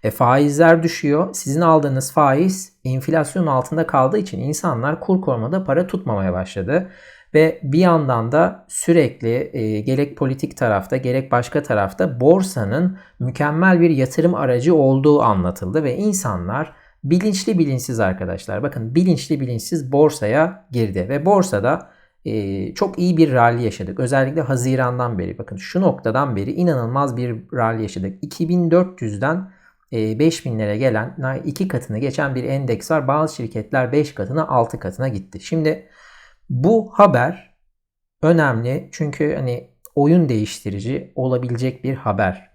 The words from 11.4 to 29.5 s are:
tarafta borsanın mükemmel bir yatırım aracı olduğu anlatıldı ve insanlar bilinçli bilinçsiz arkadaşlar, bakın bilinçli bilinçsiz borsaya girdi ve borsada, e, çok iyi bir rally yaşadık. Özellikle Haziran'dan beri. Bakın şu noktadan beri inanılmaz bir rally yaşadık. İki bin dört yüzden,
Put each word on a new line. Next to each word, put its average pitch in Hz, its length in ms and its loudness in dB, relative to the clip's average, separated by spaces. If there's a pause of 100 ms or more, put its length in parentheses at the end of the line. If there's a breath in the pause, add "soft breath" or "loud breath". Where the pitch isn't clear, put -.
tarafta 120 580 -2
borsanın 165 760 2 (220 loud breath)
mükemmel 151 640 2
bir 170 80 6
yatırım 151 460 2
aracı 131 400 2
olduğu 139 460 4
anlatıldı 95 600 0
ve 131 120 -2
insanlar 135 800 -4 (300 soft breath)
bilinçli 185 560 0
bilinçsiz 131 400 0
arkadaşlar, 95 640 -2
bakın 120 320 -6
bilinçli 160 440 0
bilinçsiz 131 520 -4
borsaya 147 800 2
girdi 101 380 -2
ve 143 160 -4
borsada, 180 680 0 (340 loud breath)
e, 98 480 -4
çok 196 260 -2
iyi 175 180 2
bir 156 160 4
rally 120 300 4
yaşadık. 98 360 -6
Özellikle 135 420 0
Haziran'dan 123 800 -2
beri. 90 180 -6
Bakın - 180 -12
şu 131 260 -4
noktadan 131 540 0
beri 101 160 -4
inanılmaz 135 680 0
bir 120 180 -4 (180)
rally 113 280 0
yaşadık. 98 400 -6
İki - 280 -6
bin 175 220 2
dört 180 300 2
yüzden, 135 500 -4 (420 soft breath)